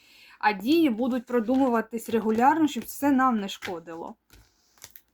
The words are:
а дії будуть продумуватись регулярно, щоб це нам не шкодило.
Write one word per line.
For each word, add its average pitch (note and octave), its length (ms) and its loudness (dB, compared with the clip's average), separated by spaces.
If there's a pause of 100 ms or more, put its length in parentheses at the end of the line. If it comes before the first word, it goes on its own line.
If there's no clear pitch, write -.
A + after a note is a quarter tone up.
(380)
а G#3+ 140 2
дії C4+ 380 2
будуть A#3+ 360 -2
продумуватись A#3 840 0
регулярно, A#3 580 2
щоб A3+ 160 -8
це - 260 -2
нам B3+ 300 2
не G3 80 -6
шкодило. E3+ 680 -12 (1000)